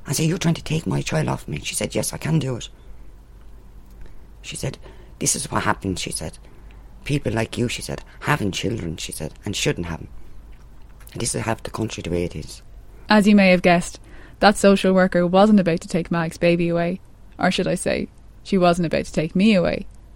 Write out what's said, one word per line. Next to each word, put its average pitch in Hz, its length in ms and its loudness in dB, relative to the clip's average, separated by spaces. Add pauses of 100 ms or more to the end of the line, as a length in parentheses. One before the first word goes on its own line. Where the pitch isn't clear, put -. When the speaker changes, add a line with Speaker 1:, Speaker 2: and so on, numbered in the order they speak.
Speaker 1:
I - 60 -8
said, 156 160 0
"You're 170 100 0
trying 170 160 0
to - 100 -6
take 160 220 -4
my 143 160 -2
child 147 280 -2
off 135 180 -6
me." 147 160 -8
She - 100 -8
said, - 220 -4
"Yes, - 180 -2
I - 40 -10
can 160 200 -2
do 131 200 -2
it." 110 120 -12 (1700)
She - 140 -14
said, - 220 -8 (400)
"This - 180 -2
is - 140 -6
what 110 140 -2
happens," 98 360 -2
she - 120 -8
said. - 260 -10 (680)
"People 139 280 -2
like 110 240 -4
you," 117 100 0
she - 140 -8
said, - 220 -8 (160)
"having 123 320 -2
children," 90 460 -6
she - 140 -12
said, - 220 -10 (120)
"and 101 100 -6
shouldn't 87 320 -2
have 82 140 -8
'em. - 80 -16 (1040)
And - 80 -8
this 120 120 -4
is 120 80 -4
half 113 220 -4
the - 80 -12
country 110 320 -6
the 85 80 -8
way 87 120 0
it 85 120 -6
is." - 260 -12 (480)
Speaker 2:
As 214 180 6
you 208 80 8
may 196 140 8
have 180 140 6
guessed, 175 360 2 (400)
that 202 180 6
social 196 360 6
worker 185 320 4
wasn't 196 340 6
about 180 220 2
to - 60 -14
take - 240 -2
Mag's 165 260 -4
baby 170 320 2
away. 170 300 -2 (400)
Or 180 100 2
should 185 180 0
I 165 80 0
say, - 340 -2 (340)
she - 160 0
wasn't 175 260 4
about - 200 -2
to - 60 -12
take 160 240 -2
me 202 200 6
away. - 320 0 (280)